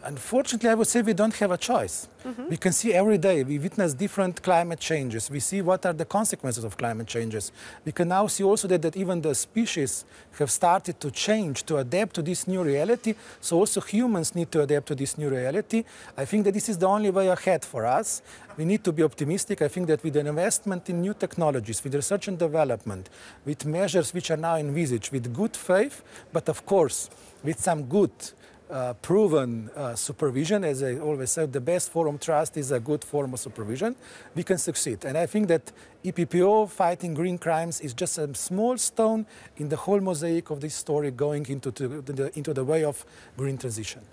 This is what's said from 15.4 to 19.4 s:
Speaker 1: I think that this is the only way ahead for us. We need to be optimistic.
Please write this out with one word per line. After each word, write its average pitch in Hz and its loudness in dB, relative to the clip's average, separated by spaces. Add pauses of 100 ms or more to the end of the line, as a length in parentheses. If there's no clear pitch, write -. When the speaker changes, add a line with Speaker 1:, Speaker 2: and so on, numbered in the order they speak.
Speaker 1:
I 139 -4
think 208 2
that 196 4
this 208 -2
is 202 -2
the 180 4
only 202 4
way 190 4
ahead 180 2
for 113 -4
us. 131 0 (340)
We 156 -4
need 202 2
to 190 2
be 160 2
optimistic. 160 0